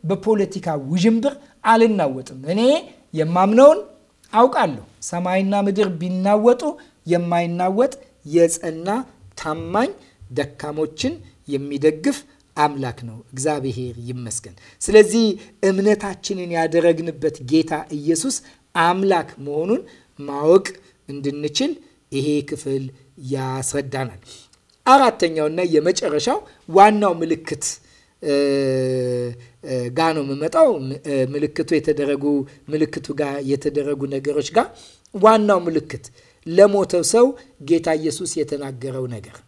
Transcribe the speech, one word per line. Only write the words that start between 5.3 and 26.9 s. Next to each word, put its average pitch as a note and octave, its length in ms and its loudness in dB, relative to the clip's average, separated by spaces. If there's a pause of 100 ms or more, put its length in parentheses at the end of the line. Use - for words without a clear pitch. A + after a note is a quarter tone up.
ምድር G3+ 340 0
ቢናወጡ G3 680 2 (440)
የማይናወጥ F3 880 0 (320)
የጸና E3 640 0 (480)
ታማኝ፣ E3 540 -2 (400)
ደካሞችን D3+ 840 -6 (340)
የሚደግፍ C#3+ 680 0 (400)
አምላክ C#3 460 -2
ነው። A#2 140 -14 (100)
እግዚአብሔር C3 760 -6
ይመስገን። A#2+ 520 -12 (260)
ስለዚህ G#3+ 440 6 (380)
እምነታችንን G3 880 -2
ያደረግንበት E3 840 0 (100)
ጌታ D#3 280 2 (200)
ኢየሱስ D#3 420 -2 (400)
አምላክ F3 600 2
መሆኑን D#3 440 -4 (380)
ማወቅ D3 460 2 (440)
እንድንችል D3 600 -4 (400)
ይሄ C#3 160 -4 (160)
ክፍል C3+ 400 -6 (460)
ያስረዳናል። C3 880 -6 (680)
አራተኛውና F3 840 2
የመጨረሻው E3+ 720 0 (300)
ዋናው G3+ 460 6